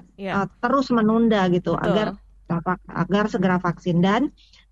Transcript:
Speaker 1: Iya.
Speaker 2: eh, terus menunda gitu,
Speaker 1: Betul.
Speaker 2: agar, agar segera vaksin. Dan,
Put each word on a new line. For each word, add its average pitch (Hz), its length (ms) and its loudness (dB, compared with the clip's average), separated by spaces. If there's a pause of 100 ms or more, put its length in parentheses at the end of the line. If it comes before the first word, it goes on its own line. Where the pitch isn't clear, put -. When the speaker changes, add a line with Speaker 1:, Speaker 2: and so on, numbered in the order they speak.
(200)
Speaker 1:
Iya. 196 240 -2
Speaker 2:
eh, 185 40 -4 (120)
terus 262 320 0
menunda 226 560 2
gitu, 180 320 0
Speaker 1:
Betul. 185 400 0 (320)
Speaker 2:
agar, 170 240 -2 (160)
agar 185 380 0
segera 185 320 0
vaksin. 175 400 -2
Dan, 214 320 0 (380)